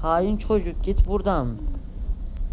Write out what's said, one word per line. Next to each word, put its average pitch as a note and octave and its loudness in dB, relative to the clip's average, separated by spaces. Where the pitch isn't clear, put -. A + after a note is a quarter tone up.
Hain F3+ 2
çocuk, F3+ 0
git F#3 4
buradan. F3 0